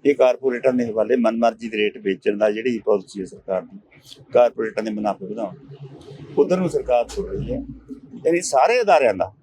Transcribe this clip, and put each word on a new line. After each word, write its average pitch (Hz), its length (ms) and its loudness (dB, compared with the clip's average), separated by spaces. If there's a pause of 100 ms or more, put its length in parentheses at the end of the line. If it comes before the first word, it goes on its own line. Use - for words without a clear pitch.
ਇਹ 143 100 4
ਕਾਰਪੋਰੇਟਰਾਂ 127 580 2
ਦੇ 123 120 0
ਹਵਾਲੇ 110 300 0
ਮਨਮਰਜ਼ੀ 113 540 0
ਦੇ 110 80 -6
ਰੇਟ 104 200 -2
ਵੇਚਣ 101 400 -2
ਦਾ 107 140 2
ਜਿਹੜੀ 113 340 -4
ਪਾਲਿਸੀ 101 340 -2
ਹੈ 92 60 -8
ਸਰਕਾਰ 92 360 -6
ਦੀ, 90 180 -20 (540)
ਕਾਰਪੋਰੇਟਰਾਂ 113 500 0
ਦੇ 107 80 -4
ਮੁਨਾਫੇ 104 340 -4
ਵਧਾਉਣ, 104 300 -10 (840)
ਉਧਰ 185 200 4
ਨੂੰ 180 120 -2
ਸਰਕਾਰ 123 360 0 (100)
ਤੁਰ 95 140 -6
ਰਹੀ 101 220 -6
ਹੈ। 131 60 -4 (680)
ਯਾਨੀ 170 160 2
ਸਾਰੇ 180 400 2
ਅਦਾਰਿਆਂ 151 320 4
ਦਾ 92 180 -4 (120)